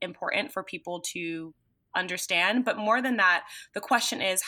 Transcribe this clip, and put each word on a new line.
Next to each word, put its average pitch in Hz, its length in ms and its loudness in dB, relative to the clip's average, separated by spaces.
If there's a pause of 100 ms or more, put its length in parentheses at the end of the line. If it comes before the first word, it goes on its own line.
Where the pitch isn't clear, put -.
important 180 520 -4
for 190 100 -6
people 175 380 -10 (120)
to 165 420 -8 (400)
understand. 185 720 2
But 233 140 0
more 220 220 4
than 254 160 0
that, 180 280 4 (300)
the 214 60 -4
question - 400 2
is, 185 280 0